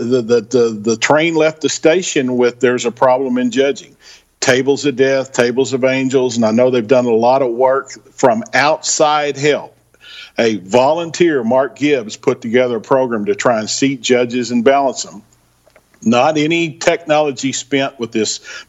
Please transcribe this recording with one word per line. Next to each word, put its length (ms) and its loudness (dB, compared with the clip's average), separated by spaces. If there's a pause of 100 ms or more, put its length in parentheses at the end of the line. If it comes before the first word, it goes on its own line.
the, 200 0
the, 200 2
the, 280 0
the 280 -4
train 380 0
left 260 0
the 80 -2
station 680 0
with 240 0
"There's 240 0
a 60 -4
problem 460 0
in 140 -2
judging." 440 -2 (440)
Tables 460 0
of 100 -2
death, 380 0
tables 400 0
of 100 -4
angels, 520 0
and 100 0
I 60 2
know 180 4
they've 180 -2
done 180 4
a 80 0
lot 280 2
of 100 -2
work 400 0 (220)
from 300 2 (100)
outside 840 0
help. 400 -2 (640)
A 200 0
volunteer, 840 0
Mark 340 0
Gibbs, 380 -2
put 260 -4
together 360 0
a 40 -8
program 440 0
to 100 0
try 240 0
and 100 -8
seat 320 -2
judges 500 0
and 120 0
balance 400 2
them. 200 -20 (800)
Not 340 2
any 360 -2
technology 800 -2
spent 440 -4
with 140 -8
this 280 -4 (300)